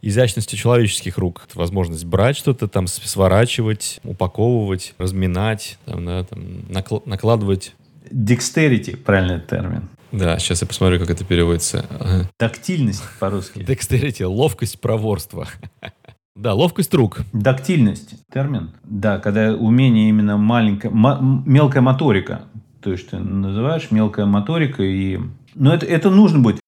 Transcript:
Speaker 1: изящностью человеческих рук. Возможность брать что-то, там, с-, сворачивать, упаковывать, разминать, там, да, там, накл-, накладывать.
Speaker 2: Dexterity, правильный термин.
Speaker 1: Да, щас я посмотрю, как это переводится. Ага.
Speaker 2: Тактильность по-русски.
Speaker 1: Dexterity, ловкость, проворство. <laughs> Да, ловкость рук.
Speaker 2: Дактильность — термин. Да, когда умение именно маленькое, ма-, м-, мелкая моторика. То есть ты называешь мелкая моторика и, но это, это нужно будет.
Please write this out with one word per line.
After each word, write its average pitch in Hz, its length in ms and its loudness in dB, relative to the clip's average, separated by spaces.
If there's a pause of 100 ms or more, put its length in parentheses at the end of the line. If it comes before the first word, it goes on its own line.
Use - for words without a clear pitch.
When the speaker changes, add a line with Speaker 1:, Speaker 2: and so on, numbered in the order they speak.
Speaker 1:
изящностью 110 540 0
человеческих 117 640 0
рук. 90 340 -6
Возможность 85 520 -4
брать 98 300 0
что-то, 117 320 -2
там, 92 200 -2
с-, - 180 -8
сворачивать, 107 960 0
упаковывать, 98 960 -2
разминать, 95 880 -4
там, 87 200 -10
да, 90 180 -6
там, 92 160 -14 (300)
накл-, 95 360 -6
накладывать. 104 680 -2 (360)
Speaker 2:
Dexterity, 123 840 0
правильный 92 420 0
термин. 87 500 -6 (220)
Speaker 1:
Да, 85 280 0
щас - 220 -2
я 90 60 -4
посмотрю, 90 320 2
как 85 120 -2
это 85 120 -4
переводится. 85 600 0 (140)
Ага. 92 280 0 (100)
Speaker 2:
Тактильность 117 680 -2 (160)
по-русски. 98 400 -6
Speaker 1:
Dexterity, 117 680 -2
ловкость, 113 560 -2
проворство. 107 680 -4 (340)
<laughs> - 100 -14 (420)
Да, 107 200 -2
ловкость 160 400 0
рук. 127 260 2 (140)
Speaker 2:
Дактильность — 131 840 0 (180)
термин. 131 380 -4 (140)
Да, 101 340 -2
когда 107 340 0
умение 117 560 4
именно 104 280 2
маленькое, 107 560 2
ма-, 131 280 4
м-, 131 240 2
мелкая 139 360 4
моторика. 131 640 2 (380)
То 98 120 -6
есть - 160 -10
ты 92 100 -8
называешь 98 720 -4
мелкая 107 340 2
моторика 104 560 0
и, 95 380 -2 (360)
но 143 180 4
это, 160 120 0
это 170 240 2
нужно 190 300 8
будет. 110 280 4